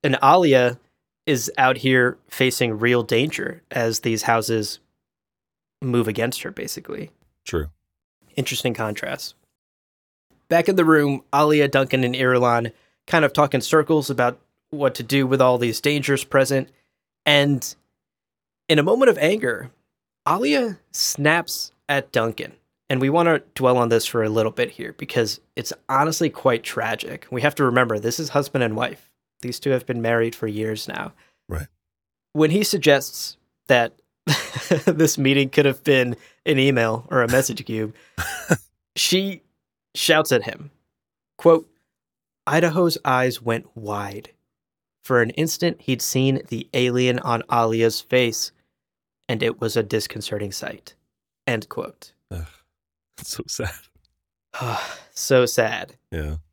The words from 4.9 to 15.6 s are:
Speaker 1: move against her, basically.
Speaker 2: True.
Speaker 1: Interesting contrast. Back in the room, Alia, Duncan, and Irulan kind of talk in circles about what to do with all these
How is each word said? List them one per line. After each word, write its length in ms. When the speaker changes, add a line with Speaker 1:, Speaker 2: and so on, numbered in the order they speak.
Speaker 1:
move 260
against 360
her, 80
basically. 600
Speaker 2:
True. 220
Speaker 1:
Interesting 380
contrast. 640
Back 180
in 80
the 100
room, 380
Alia, 340
Duncan, 360
and 120
Irulan 560
kind 160
of 100
talk 200
in 80
circles 480
about 300
what 240
to 80
do 240
with 140
all 160
these 240